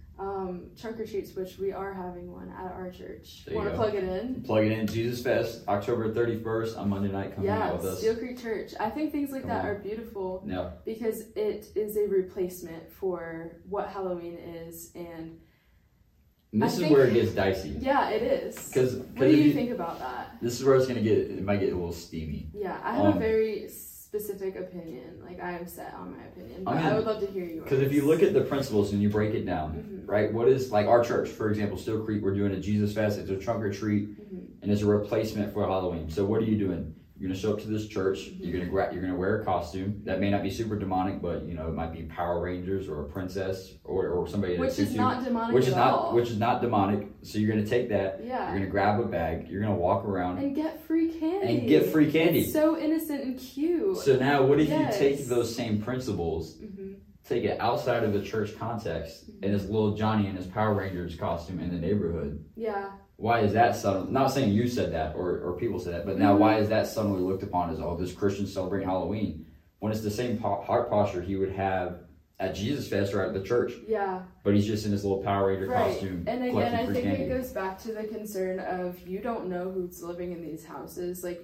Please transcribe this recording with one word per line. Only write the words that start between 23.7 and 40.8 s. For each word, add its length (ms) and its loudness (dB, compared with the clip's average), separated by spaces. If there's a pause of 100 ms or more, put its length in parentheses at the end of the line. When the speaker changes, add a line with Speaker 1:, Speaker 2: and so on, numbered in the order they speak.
Speaker 1:
opinion. 680 -12
Like, 160 -14
I 120 -6
am 160 -6
set 260 -12
on 240 -12
my 60 -16
opinion, 400 -14
but 80 -2
Speaker 2:
I 60 2
mean, 100 2
Speaker 1:
I 80 4
would 100 2
love 140 0
to 80 -2
hear 180 -4
yours. 240 -10
Speaker 2:
'cause 100 6
if 140 4
you 120 6
look 180 6
at 100 6
the 80 6
principles 500 2
and 120 2
you 60 6
break 260 2
it 100 -2
down, 280 -2
Speaker 1:
Mm-hmm. 360 -10
Speaker 2:
right? 240 2
What 140 4
is, 240 6
like, 160 4
our 160 8
church, 260 0
for 220 -2
example, 260 -2
Steel 260 -2
Creek, 200 0
we're 100 2
doing 200 2
a 60 -2
Jesus 360 2
Fest. 240 2
It's 100 -8
a 80 0
trunk 260 -2
or 80 0
treat, 380 0 (100)
Speaker 1:
Mm-hmm. 260 -12 (180)
Speaker 2:
and 80 0
it's 100 4
a 60 4
replacement 680 2
for 140 0
Halloween. 420 -2
So 160 0
what 160 2
are 40 2
you 120 4
doing? 380 -2 (240)
You're 80 -6
gonna 100 -2
show 140 0
up 80 0
to 80 -10
this 180 -2
church. 460 -2
Speaker 1:
Mm-hmm. 140 -12
Speaker 2:
You're 140 -4
gonna 120 -4
gra-, 220 0
you're 80 -4
gonna 160 -2
wear 240 0
a 20 -8
costume 600 -2
that 160 -2
may 100 2
not 100 2
be 80 -2
super 300 -2
demonic, 420 0